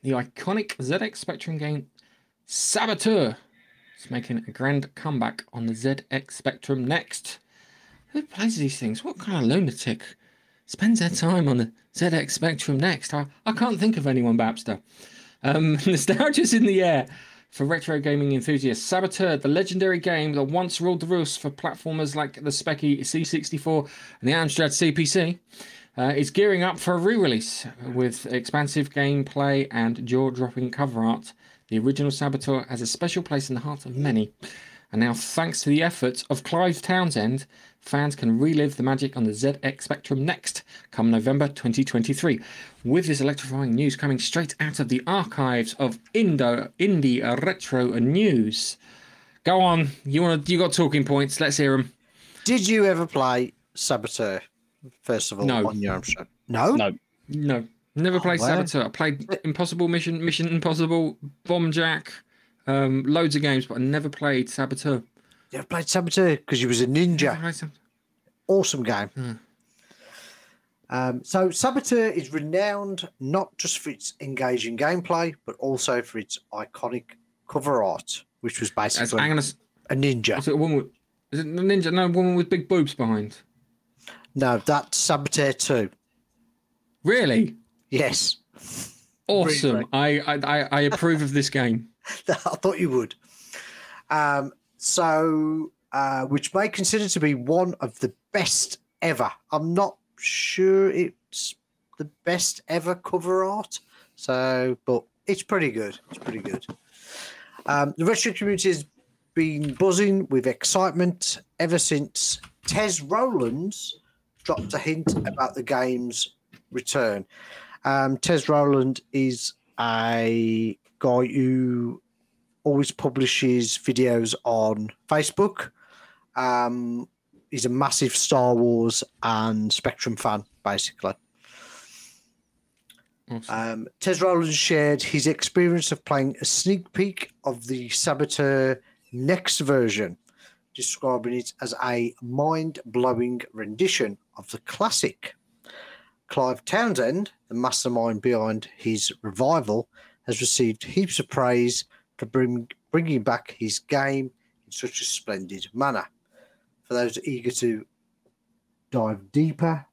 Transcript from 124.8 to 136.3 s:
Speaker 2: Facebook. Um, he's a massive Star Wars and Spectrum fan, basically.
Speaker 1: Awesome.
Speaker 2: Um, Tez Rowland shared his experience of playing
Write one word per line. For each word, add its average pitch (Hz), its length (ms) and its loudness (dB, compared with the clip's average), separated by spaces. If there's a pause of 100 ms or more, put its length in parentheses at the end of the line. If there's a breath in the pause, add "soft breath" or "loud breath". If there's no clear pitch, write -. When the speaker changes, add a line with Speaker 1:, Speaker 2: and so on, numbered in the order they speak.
Speaker 2:
Facebook. 156 640 0 (640 soft breath)
Um, 123 720 -2 (420)
he's 123 160 -4
a - 20 2
massive 135 480 0
Star 127 380 4
Wars 117 480 2 (220)
and 110 480 0
Spectrum - 440 -4
fan, 107 280 -2 (200)
basically. 101 500 -4 (2250 loud breath)
Speaker 1:
Awesome. 113 240 -8
Speaker 2:
Um, 113 340 -6 (120)
Tez 180 220 0
Rowland 170 320 2
shared 147 480 2
his 143 240 0
experience 170 640 2
of 147 120 -8
playing 139 360 0